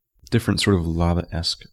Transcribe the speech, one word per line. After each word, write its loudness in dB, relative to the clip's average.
different 0
sort 4
of 2
lava-esque -2